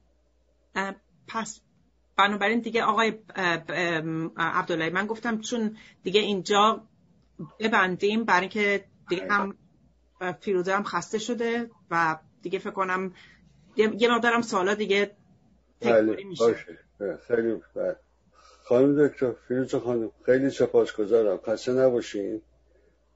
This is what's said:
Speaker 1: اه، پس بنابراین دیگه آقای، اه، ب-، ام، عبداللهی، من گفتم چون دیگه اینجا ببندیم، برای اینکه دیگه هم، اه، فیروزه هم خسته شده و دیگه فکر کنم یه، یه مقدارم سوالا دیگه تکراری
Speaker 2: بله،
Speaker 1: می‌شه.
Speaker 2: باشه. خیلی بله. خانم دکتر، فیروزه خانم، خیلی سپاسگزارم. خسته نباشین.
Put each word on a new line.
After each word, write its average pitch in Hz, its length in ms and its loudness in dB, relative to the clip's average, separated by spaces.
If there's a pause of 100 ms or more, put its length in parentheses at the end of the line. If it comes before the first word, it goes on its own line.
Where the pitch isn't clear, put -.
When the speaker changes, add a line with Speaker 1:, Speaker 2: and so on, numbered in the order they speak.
(760)
Speaker 1:
اه، 196 200 -4 (340)
پس - 320 -8 (580)
بنابراین 202 420 2
دیگه 233 220 -2
آقای، 214 300 2 (220)
اه، 180 220 0
ب-، 160 120 -10
ام، 165 680 -2
عبداللهی، 165 540 -2
من 185 160 -2
گفتم 220 340 -6
چون 220 360 -4 (260)
دیگه 190 180 2
اینجا 208 600 2 (800)
ببندیم، 208 640 0
برای 190 160 4
اینکه 202 440 -2 (240)
دیگه 175 220 -2
هم، 196 240 0 (680)
اه، 180 200 -4
فیروزه 185 320 0
هم 202 100 0
خسته 185 360 -4
شده 233 520 -4 (200)
و 165 280 0 (240)
دیگه 180 160 -6
فکر 190 120 -8
کنم 185 420 -4 (640)
یه، 214 220 4
یه 240 160 4
مقدارم 233 280 2
سوالا 202 320 0
دیگه 202 360 0 (720)
تکراری 110 340 4
Speaker 2:
بله، 98 100 -10
Speaker 1:
می‌شه. 113 200 -2
Speaker 2:
باشه. 95 340 0 (500)
خیلی 113 320 0 (140)
بله. 92 220 -4 (680)
خانم 143 420 4
دکتر، 127 260 -2 (160)
فیروزه 127 320 -2
خانم، 117 300 -2 (160)
خیلی 131 240 4
سپاسگزارم. 110 960 2
خسته 113 260 -2
نباشین. 113 680 0 (760)